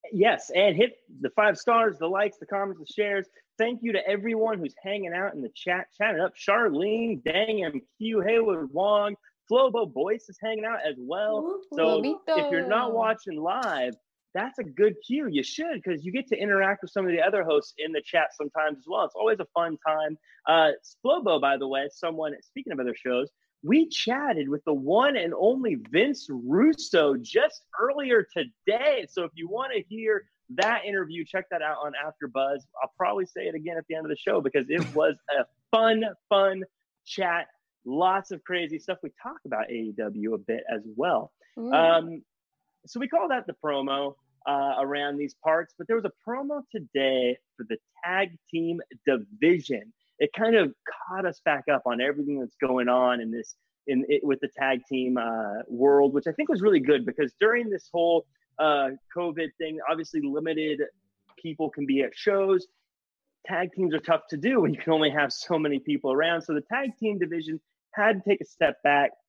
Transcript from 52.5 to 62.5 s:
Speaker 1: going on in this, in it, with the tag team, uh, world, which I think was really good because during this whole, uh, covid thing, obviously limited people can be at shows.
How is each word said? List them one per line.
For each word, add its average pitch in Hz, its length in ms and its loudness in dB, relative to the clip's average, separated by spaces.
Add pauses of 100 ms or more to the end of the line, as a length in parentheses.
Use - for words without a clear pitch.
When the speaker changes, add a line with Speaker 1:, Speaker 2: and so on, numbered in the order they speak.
Speaker 1:
going 127 320 0
on 123 320 4
in 113 100 -6
this, 117 240 -10 (320)
in 135 220 0
it, 143 140 2
with 139 180 0
the 139 80 -4
tag 131 380 -2
team, 127 300 -2
uh, 113 500 -4
world, 139 460 6
which 143 140 0
I 160 60 -2
think 302 160 -4
was 214 120 0
really 190 200 6
good 131 240 2
because 131 340 -4
during 226 300 2
this 190 220 -8
whole, 170 360 2 (320)
uh, 143 300 2 (280)
covid 165 400 -4
thing, 156 220 -8 (100)
obviously 160 320 -4
limited 151 580 -2 (600)
people 156 300 -6
can 143 160 -6
be 135 160 2
at 120 120 -6
shows. 196 520 2 (800)